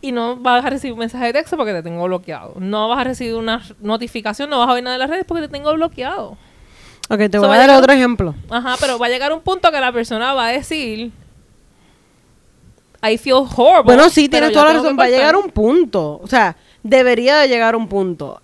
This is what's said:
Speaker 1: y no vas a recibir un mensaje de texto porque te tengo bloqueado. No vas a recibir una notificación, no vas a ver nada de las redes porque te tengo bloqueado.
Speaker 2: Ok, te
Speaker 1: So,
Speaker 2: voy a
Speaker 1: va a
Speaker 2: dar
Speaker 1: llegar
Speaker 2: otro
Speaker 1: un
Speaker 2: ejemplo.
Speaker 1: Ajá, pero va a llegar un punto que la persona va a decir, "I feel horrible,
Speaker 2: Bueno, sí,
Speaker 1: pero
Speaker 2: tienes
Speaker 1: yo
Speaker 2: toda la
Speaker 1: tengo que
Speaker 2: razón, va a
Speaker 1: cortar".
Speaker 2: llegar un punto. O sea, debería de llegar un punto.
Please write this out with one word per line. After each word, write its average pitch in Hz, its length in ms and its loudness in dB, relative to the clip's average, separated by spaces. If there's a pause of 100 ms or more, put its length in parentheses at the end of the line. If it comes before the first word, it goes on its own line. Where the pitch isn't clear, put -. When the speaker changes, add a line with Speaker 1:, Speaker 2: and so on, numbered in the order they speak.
Speaker 1:
y 269 120 -10
no 240 240 -6
vas 247 280 0
a 269 60 -2
recibir 262 240 -8
un 226 60 -14
mensaje 233 260 -6
de 233 60 -4
texto 311 240 -4
porque 220 160 -4
te 170 100 -6
tengo 170 220 -8
bloqueado. 180 540 -8
No 208 300 -4
vas 247 120 -2
a 247 40 -2
recibir 247 300 -8
una 226 260 -6 (200)
notificación, 220 680 -8
no 285 120 -2
vas 247 80 2
a 254 60 2
ver 247 100 -4
nada 254 100 -6
de 254 60 -6
las 269 100 -4
redes 359 160 -6
porque 339 160 -6
te 294 60 -10
tengo 294 260 -6
bloqueado. 294 640 -8 (760)
Speaker 2:
Ok, 220 80 -2
te 208 140 0
Speaker 1:
So, 208 80 0
Speaker 2:
voy 202 60 4
a - 20 6
Speaker 1:
va 202 60 4
a 226 40 6
Speaker 2:
dar 262 80 8
Speaker 1:
llegar 269 160 8
Speaker 2:
otro 269 100 6
Speaker 1:
un 277 60 4
Speaker 2:
ejemplo. 214 360 -2 (140)
Speaker 1:
Ajá, 247 320 -6
pero 262 180 -2
va 240 80 -2
a - 40 -2
llegar 269 220 -2
un 320 80 -6
punto 359 320 0
que 294 80 -4
la 254 120 -2
persona 240 420 -6
va 247 140 -2
a 240 40 -2
decir, 240 580 -8 (1900)
"I 220 140 0
feel 254 180 -2 (220)
horrible, 311 280 6
Speaker 2:
Bueno, 277 260 8
sí, 285 180 2
Speaker 1:
pero 302 200 2
Speaker 2:
tienes - 20 2
Speaker 1:
yo 294 100 4
Speaker 2:
toda 294 60 6
la 311 60 6
Speaker 1:
tengo 311 100 2
que 311 60 0
Speaker 2:
razón, 277 100 -2
va - 60 4
a - 20 2
Speaker 1:
cortar". 247 140 2
Speaker 2:
llegar 311 160 4
un 403 140 -2
punto. 214 720 0
O 180 40 -18
sea, 208 300 2 (260)
debería 247 560 2
de 285 100 4
llegar 233 280 0
un 226 120 -6
punto. 180 560 -6